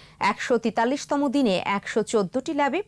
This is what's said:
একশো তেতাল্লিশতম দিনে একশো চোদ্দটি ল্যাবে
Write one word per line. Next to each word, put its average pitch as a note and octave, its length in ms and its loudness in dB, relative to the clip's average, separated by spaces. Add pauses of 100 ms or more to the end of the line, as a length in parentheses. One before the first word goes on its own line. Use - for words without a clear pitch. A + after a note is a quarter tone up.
(200)
একশো A3 380 0
তেতাল্লিশতম B3+ 720 0
দিনে A#3+ 280 2
একশো G3+ 460 -2
চোদ্দটি A3+ 500 -2
ল্যাবে C#4+ 340 0